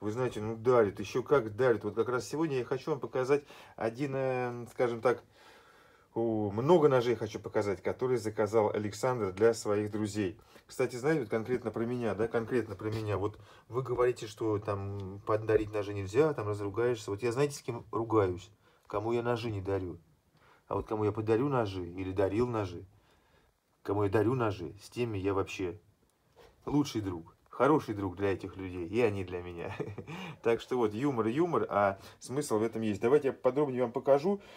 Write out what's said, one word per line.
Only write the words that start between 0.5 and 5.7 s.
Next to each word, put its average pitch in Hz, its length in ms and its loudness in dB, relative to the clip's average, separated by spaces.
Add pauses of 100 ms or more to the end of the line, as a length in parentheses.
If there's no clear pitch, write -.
дарят, 113 460 4
еще 117 220 -4
как 107 340 2
дарят. 117 260 4
Вот 104 120 -4
как 113 160 0
раз 123 180 -2
сегодня 147 300 -2
я 120 80 -2
хочу 135 240 -4
вам 139 100 -2
показать 131 420 0 (340)
один, 120 380 -4
э, 127 580 -2
скажем 120 280 0
так, 113 240 2 (880)